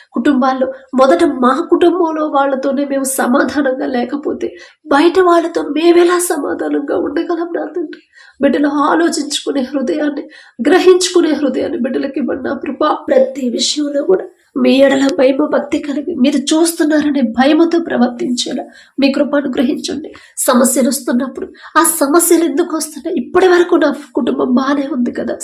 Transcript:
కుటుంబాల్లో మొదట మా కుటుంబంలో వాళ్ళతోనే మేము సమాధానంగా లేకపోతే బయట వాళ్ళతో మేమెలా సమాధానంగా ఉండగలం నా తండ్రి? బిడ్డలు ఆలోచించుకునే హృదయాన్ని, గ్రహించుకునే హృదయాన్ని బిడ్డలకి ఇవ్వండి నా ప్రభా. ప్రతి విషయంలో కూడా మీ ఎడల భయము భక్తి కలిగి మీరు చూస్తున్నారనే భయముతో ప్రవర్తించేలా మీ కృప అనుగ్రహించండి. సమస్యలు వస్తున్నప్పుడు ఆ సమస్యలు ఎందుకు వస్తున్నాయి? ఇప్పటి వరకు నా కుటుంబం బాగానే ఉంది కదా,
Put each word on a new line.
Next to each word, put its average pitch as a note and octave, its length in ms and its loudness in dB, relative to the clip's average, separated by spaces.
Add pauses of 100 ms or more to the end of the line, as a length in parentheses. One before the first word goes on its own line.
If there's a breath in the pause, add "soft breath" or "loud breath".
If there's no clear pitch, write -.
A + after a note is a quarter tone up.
(160 loud breath)
కుటుంబాల్లో C4 520 0 (320 loud breath)
మొదట E4+ 240 4 (200)
మా B3+ 100 4 (180)
కుటుంబంలో E4 520 2 (120)
వాళ్ళతోనే C#4 560 0
మేము C4+ 140 -2 (120)
సమాధానంగా C4+ 800 0
లేకపోతే C#4+ 540 -4 (440 loud breath)
బయట E4+ 240 4 (100)
వాళ్ళతో E4+ 340 2 (140)
మేమెలా F4 420 4 (120)
సమాధానంగా D4 760 -4
ఉండగలం E4 520 -4
నా D4+ 80 -6 (100)
తండ్రి? - 260 -8 (400 soft breath)
బిడ్డలు C#4+ 260 2 (200)
ఆలోచించుకునే D#4 800 -2
హృదయాన్ని, D4 540 -4 (440 loud breath)
గ్రహించుకునే F4+ 720 4
హృదయాన్ని - 460 -2
బిడ్డలకి C#4 380 -4
ఇవ్వండి B3+ 260 -4
నా C#4 160 -4
ప్రభా. D4+ 260 -2 (180)
ప్రతి C4 380 2 (120)
విషయంలో C#4+ 520 -2
కూడా - 160 0 (360 soft breath)
మీ B3+ 80 4 (140)
ఎడల C4+ 200 4 (140)
భయము C4+ 260 4 (100)
భక్తి D4 320 -2
కలిగి D4 260 -6 (100)
మీరు C#4+ 160 2 (120)
చూస్తున్నారనే D4+ 720 2 (140)
భయముతో D#4+ 420 2 (100)
ప్రవర్తించేలా - 720 -2 (380 loud breath)
మీ C4+ 60 4 (100)
కృప D4 240 0
అనుగ్రహించండి. C#4 680 -4 (380 loud breath)
సమస్యలు B3+ 460 2
వస్తున్నప్పుడు C4 540 -4 (320 loud breath)
ఆ D#4 40 6 (160)
సమస్యలు E4 520 2
ఎందుకు D4+ 280 -2
వస్తున్నాయి? E4 440 -8
ఇప్పటి F#4 300 2
వరకు F4 300 2
నా D4+ 80 2 (260)
కుటుంబం C4 320 -2 (100)
బాగానే C#4 260 -2 (120)
ఉంది A#3+ 220 -2
కదా, A#3 260 -6